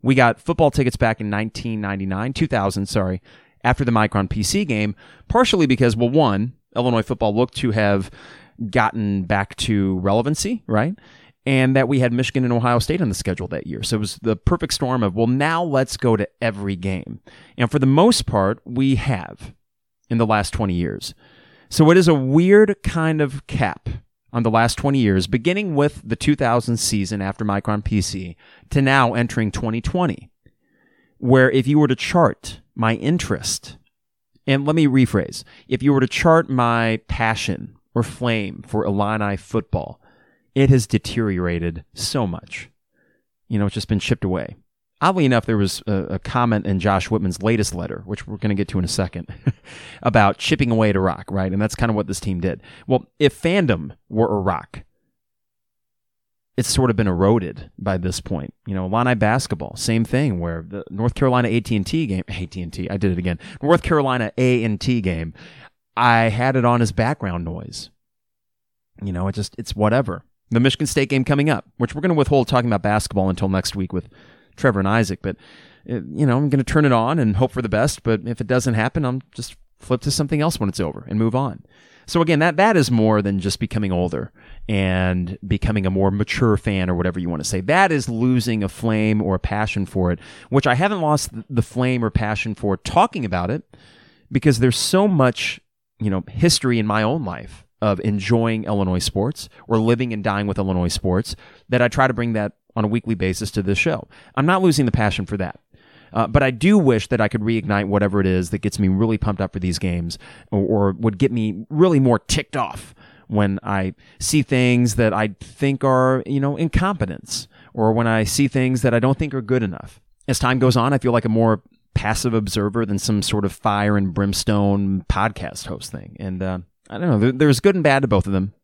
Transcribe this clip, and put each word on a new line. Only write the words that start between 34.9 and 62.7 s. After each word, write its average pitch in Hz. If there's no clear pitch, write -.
if -
you 139
were 135
to 127
chart 165
my 117
passion -
or 117
flame 113
for 107
Illini 101
football, -
it 135
has 127
deteriorated 90
so 110
much. -
You 113
know, 104
it's 98
just 104
been 104
chipped -
away. 90
Oddly 175
enough, 123
there 113
was 101
a, 104
a 95
comment 117
in 95
Josh 98
Whitman's 95
latest 107
letter, 87
which 101
we're 104
gonna 104
get 98
to -
in 90
a -
second, 90
<laughs> -
about 101
chipping 135
away 110
at 98
a 95
rock, 92
right? 95
And 98
that's 107
kinda 117
what 104
this 92
team 92
did. 90
Well, 127
if 143
fandom 139
were 110
a 104
rock, 92
it's 123
sort 127
of 107
been 104
eroded 95
by 95
this 90
point. -
You 98
know, 92
Illini 120
basketball, 107
same 113
thing, 127
where 82
the 92
North 113
Carolina 123
A 117
T 110
and 98
T 160
game, 95
A 92
T 92
and 85